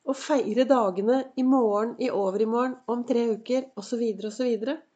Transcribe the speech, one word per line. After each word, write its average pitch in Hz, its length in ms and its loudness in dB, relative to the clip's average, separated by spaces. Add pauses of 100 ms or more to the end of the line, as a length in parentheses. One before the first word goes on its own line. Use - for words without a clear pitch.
og 269 140 -4
feire 247 500 0
dagene 226 520 2 (160)
i 254 80 0
morgen, 233 520 2
i 254 160 -2
overmorgen, 220 640 0 (160)
om 240 160 -4
tre 233 240 2
uker, 254 420 -2
og 202 120 -12
så 247 120 -4
videre, 214 320 -4
og 214 60 -10
så 254 100 -2
videre. 233 300 -2 (200)